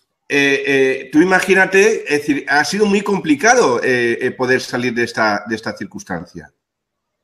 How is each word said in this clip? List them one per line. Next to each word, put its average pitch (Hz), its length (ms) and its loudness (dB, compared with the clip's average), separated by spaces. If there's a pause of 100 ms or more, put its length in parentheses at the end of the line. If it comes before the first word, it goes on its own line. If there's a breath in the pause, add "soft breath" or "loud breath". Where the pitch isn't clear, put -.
(320)
eh, 139 360 2
eh, 135 460 0
tú 151 80 6
imagínate, 190 840 2
es 147 220 0
decir, 139 220 -2
ha 143 160 2
sido 202 220 0
muy 202 160 2
complicado, 170 800 2
eh, 120 380 0
eh, 127 100 -2
poder 127 320 -2
salir 123 320 -6
de 117 100 -2
esta, 110 420 -2
de 113 80 -6
esta 107 220 -10
circunstancia. 87 760 -14 (720)